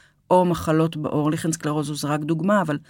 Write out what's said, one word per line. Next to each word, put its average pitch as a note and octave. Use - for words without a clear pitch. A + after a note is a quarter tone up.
או F3+
מחלות E3
בעור, D3+
ליכן D#3+
סקלרוזוס D3+
זה D3
רק D3
דוגמה, E3
אבל D3+